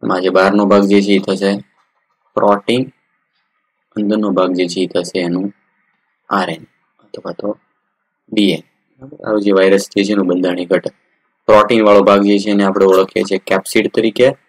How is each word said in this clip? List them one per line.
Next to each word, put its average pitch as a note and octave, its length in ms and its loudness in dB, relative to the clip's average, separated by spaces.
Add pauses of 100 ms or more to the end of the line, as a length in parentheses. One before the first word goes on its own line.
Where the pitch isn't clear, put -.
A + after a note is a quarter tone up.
આમાં F#2 180 -4
જે F#2 80 -2
બહારનો G2 360 2
ભાગ G2+ 200 4
જે G2+ 160 2
છે G2+ 100 -2
એ G2 80 2
થશે G2 440 -4 (720)
પ્રોટીન, G#2 560 -2 (1040)
અંદરનો G#2 340 -4
ભાગ F#2 240 0
જે F2+ 140 -2
છે F2 140 -6
એ F2+ 60 -2
થશે F2+ 320 -6
એનું G2 340 -6 (760)
આરએન F2 320 -4 (380)
અથવા - 320 -16
તો G2+ 260 -10 (760)
ડીએન. F#2+ 260 0 (400)
બરાબર? - 280 -18
આવું G#2+ 140 -2
જે G2+ 100 0
virus F#2+ 440 2
જે G2+ 80 0
છે G2+ 80 -4
એનું G2 160 -2
બંધારણીય F2+ 380 -2
ઘટક. F2+ 280 -4 (520)
પ્રોટીન A2 380 4
વાળો G#2 200 6
ભાગ G2+ 180 4
જે G2+ 180 2
છે G#2 100 -8
એને G2+ 140 0
આપણે G2 220 0
ઓળખીએ F#2+ 380 0
છીએ G2 140 -6 (140)
capsid G2+ 360 -2
તરીકે. A2+ 420 0 (200)